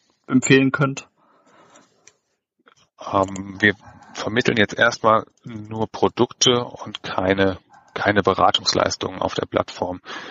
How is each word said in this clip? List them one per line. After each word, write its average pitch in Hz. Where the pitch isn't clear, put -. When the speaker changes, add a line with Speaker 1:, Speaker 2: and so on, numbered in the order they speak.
Speaker 1:
empfehlen 135
könnt? 139
Speaker 2:
Ähm, 95
wir 104
vermitteln 117
jetzt 104
erstmal 110
nur 110
Produkte -
und -
keine, 95
keine 101
Beratungsleistungen 95
auf 90
der -
Plattform. 92